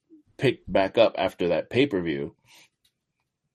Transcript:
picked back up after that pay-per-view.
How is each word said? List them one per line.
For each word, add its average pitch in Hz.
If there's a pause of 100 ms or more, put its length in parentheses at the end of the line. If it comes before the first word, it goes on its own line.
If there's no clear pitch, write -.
(360)
picked -
back 95
up 107
after 92
that 82
pay-per-view. 87 (1200)